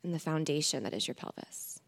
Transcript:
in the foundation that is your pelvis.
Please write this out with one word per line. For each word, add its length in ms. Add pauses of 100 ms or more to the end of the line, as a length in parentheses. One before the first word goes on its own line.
in 80
the 60
foundation 640
that 100
is 160
your 60
pelvis. 720